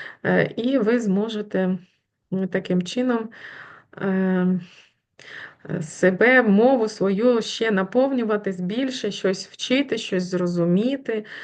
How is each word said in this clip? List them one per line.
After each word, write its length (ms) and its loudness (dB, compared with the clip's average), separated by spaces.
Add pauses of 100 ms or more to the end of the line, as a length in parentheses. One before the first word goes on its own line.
(260)
е, 300 2
і 220 0
ви 220 2
зможете, 800 -2 (560)
м, 140 -2
таким 340 -2
чином, 480 -2 (720)
ем, 600 2 (1080)
е, 120 -4
себе, 600 4
мову 460 4
свою 540 2
ще 300 -2
наповнювати, 880 0
більше 520 -4
щось 360 -4
вчити, 500 -2
щось 260 -4
зрозуміти. 1040 0 (180)